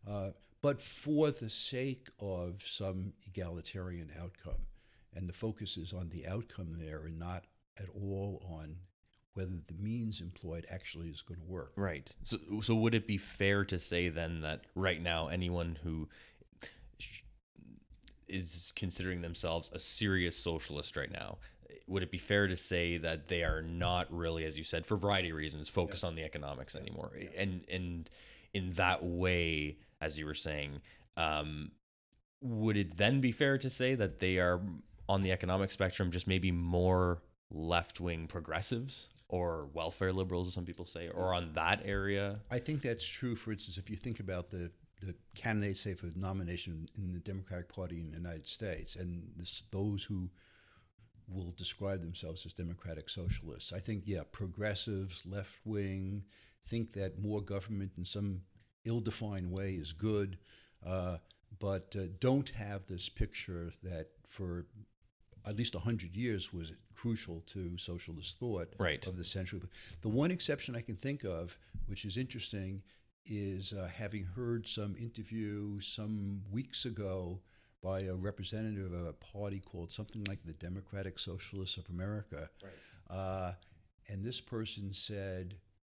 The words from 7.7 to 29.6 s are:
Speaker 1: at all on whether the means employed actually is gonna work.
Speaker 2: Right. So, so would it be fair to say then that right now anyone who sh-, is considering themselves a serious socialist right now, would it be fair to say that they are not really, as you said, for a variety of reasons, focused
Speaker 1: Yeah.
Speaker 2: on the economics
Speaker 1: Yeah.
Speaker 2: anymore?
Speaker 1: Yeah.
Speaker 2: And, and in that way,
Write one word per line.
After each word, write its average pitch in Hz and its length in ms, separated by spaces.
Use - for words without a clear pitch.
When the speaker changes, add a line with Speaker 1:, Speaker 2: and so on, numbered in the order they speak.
Speaker 1:
at 98 120
all 98 580
on 78 300
whether 92 240
the 85 80
means 107 460
employed 85 480
actually 82 400
is 76 120
gonna 85 220
work. 85 320
Speaker 2:
Right. 87 480
So, 104 380
so 110 140
would 113 180
it 110 140
be 104 100
fair 98 480
to 92 140
say 87 300
then 82 320
that 78 240
right 92 260
now 82 260
anyone 87 560
who 80 260
sh-, - 240
is 90 480
considering 90 460
themselves 85 500
a - 80
serious 92 560
socialist 78 600
right 71 160
now, - 260
would 95 160
it - 80
be 90 60
fair 101 300
to 92 80
say 85 420
that 80 300
they 85 160
are 78 180
not 87 500
really, 82 340
as 76 120
you 80 60
said, 80 220
for 107 100
a 92 40
variety 95 300
of 80 60
reasons, 76 320
focused 87 360
Speaker 1:
Yeah. 87 60
Speaker 2:
on 82 60
the 80 80
economics 71 520
Speaker 1:
Yeah. - 60
Speaker 2:
anymore? 78 380
Speaker 1:
Yeah. - 160
Speaker 2:
And, 92 340
and 87 400
in 92 200
that 90 300
way, 85 720